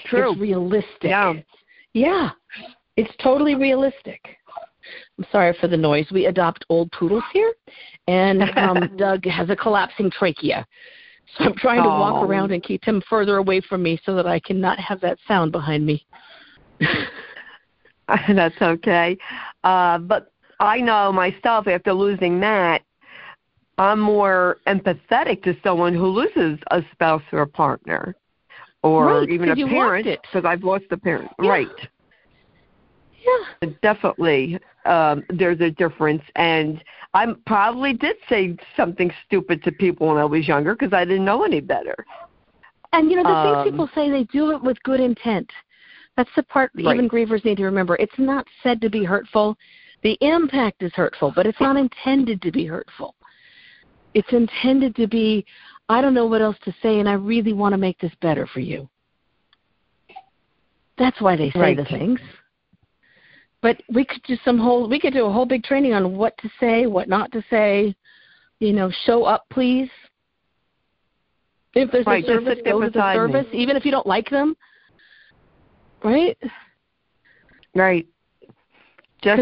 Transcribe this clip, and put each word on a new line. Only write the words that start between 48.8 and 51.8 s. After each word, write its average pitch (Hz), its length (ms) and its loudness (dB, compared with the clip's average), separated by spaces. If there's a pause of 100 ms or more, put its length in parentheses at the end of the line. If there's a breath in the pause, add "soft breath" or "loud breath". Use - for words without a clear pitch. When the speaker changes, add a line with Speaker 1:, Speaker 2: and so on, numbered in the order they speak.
Speaker 2:
to 226 100 -2
be 214 140 -2
hurtful. 208 520 0 (460 soft breath)
The 220 180 2
impact 277 640 0
is 175 120 -6
hurtful, 151 380 0
but 185 140 2
it's 220 140 -2
not 269 160 2
intended 262 680 0